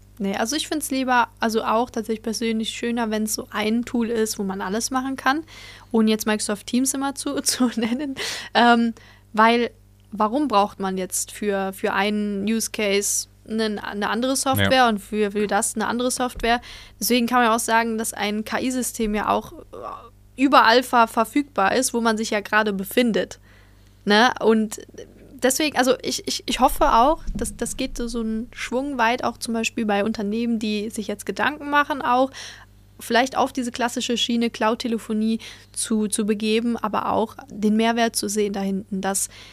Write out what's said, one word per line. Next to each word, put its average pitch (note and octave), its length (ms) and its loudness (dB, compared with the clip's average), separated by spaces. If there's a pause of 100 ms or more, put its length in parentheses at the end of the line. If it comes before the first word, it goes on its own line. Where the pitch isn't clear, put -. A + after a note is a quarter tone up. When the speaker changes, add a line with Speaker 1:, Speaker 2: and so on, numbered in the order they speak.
(180)
Speaker 1:
Nee, G3 200 -4
also A#3 180 -2
ich D#4 140 -4
find's D#4 220 -4
lieber, B3+ 360 2 (140)
also A3 220 0
auch A3+ 260 0
tatsächlich A3 340 -6
persönlich A3 460 -2
schöner, A#3 420 -2
wenn's G#3+ 220 -2
so - 180 -6
ein G#3+ 320 0
Tool A#3 260 0
ist, A3 300 -2
wo G#3 40 -2
man F#3+ 180 -4
alles G3+ 280 -2
machen C4 280 -2
kann, C#4+ 260 0 (480)
ohne A3 180 4
jetzt A3 160 0
Microsoft G#3+ 420 -2
Teams C4 260 0
immer C#4 220 -4
zu, C#4+ 200 -6
<laughs> C#4+ 60 -2
zu B3+ 340 2
nennen, B3 400 -2 (380)
ähm, A#3 400 6 (400)
weil A#3 380 4 (400)
warum G#3+ 360 0
braucht G3+ 320 2
man F#3+ 180 -2
jetzt - 360 -4
für, G3 400 -2
für G3 200 -4
einen G#3 520 0
Use A3 260 0
Case G3+ 560 0 (200)
einen, A3 300 -2
eine G3+ 320 -4
andere B3 280 0
Software C4 340 2
Speaker 2:
Ja. B3+ 180 6
Speaker 1:
und G#3 100 0
für, G#3 320 -2
für G#3 160 0
das G#3 280 0
eine G#3+ 120 -2
andere B3 240 -2
Software? A#3+ 500 -2 (380)
Deswegen A#3 280 2
kann B3 120 2
man A#3+ 80 6
ja A3 80 4
auch A#3 40 0
sagen, A3+ 380 0
dass A3+ 160 -6
ein G#3 320 -4
K-I-System A3+ 680 -2
ja G3+ 120 -2
auch G3+ 240 0 (840)
über C4 260 4
Alpha A#3 440 4
verfügbar A3+ 680 0
ist, B3+ 180 0
wo A#3 60 -2
man A3+ 180 0
sich A3 120 -4
ja G#3+ 100 0
gerade G#3+ 340 0
befindet. G3 640 0 (680)
Ne? G#3+ 340 6
Und A3 400 2 (640)
deswegen, C#4+ 340 0
also C4 240 4
ich, - 260 -6
ich, - 200 -6
ich - 120 -2
hoffe C#4+ 340 4
auch, C4 280 4 (140)
dass G#3+ 200 -6
das - 220 -6
geht C4 200 -4
so, A#3+ 100 -4
so A#3 140 -4
einen A3 300 -4
Schwung C4+ 460 -4
weit, A#3 260 2
auch A#3 140 -4
zum - 160 -6
Beispiel A3+ 320 -2
bei G3+ 180 2
Unternehmen, A3 540 -2
die G#3+ 320 -2
sich A3 180 -8
jetzt G#3 200 -8
Gedanken C#4+ 420 -2
machen, C#4+ 320 2
auch C4 300 2 (680)
vielleicht A#3+ 380 0
auf C4 160 2
diese A#3+ 180 -4
klassische A#3+ 460 -2
Schiene A#3 320 0
Cloud-Telefonie A3+ 880 0 (320)
zu, G#3+ 360 0
zu G#3 180 -2
begeben, A3 520 2
aber G3+ 340 -2
auch G3+ 240 0 (160)
den G#3+ 240 2
Mehrwert A3+ 400 2
zu G#3 120 -4
sehen G3+ 260 0
da G3 80 -4
hinten, G3 400 -4
dass F#3+ 280 -2 (240)